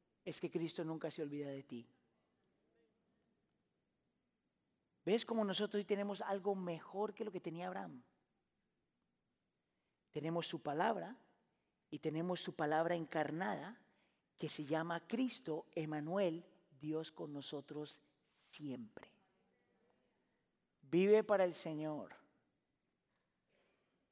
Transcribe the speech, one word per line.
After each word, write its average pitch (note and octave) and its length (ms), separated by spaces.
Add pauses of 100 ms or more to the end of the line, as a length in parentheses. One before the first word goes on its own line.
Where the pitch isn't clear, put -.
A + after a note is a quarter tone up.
(240)
es - 160
que E3+ 100
Cristo E3 340
nunca D#3+ 280
se E3 100
olvida C#3+ 280
de C#3 140
ti. A#2 240 (3250)
¿Ves G#3+ 200
cómo A3+ 180
nosotros G#3 360
hoy G3+ 60
tenemos G3+ 360
algo G3 340
mejor F#3 580
que G#3+ 120
lo G#3 60
que F3+ 80
tenía E3+ 280
Abraham? F#3 360 (2000)
Tenemos D#3+ 360
su - 140
palabra F3+ 560 (720)
y D3+ 100
tenemos E3 420
su - 140
palabra D#3+ 400
encarnada E3 840 (600)
que D#3 100
se D3 180
llama D#3+ 420
Cristo, A#3 680
Emanuel, D#3+ 720 (340)
Dios D#3 320
con D#3 220
nosotros D3 680 (500)
siempre. B2 580 (1700)
Vive F#3+ 400
para G3+ 200
el F3 100
Señor. D3+ 640 (2000)